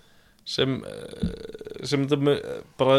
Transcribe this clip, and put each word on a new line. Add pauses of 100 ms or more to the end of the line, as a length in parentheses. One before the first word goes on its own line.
(460)
sem,
eh,
sem
þetta
mu-, (400)
bara,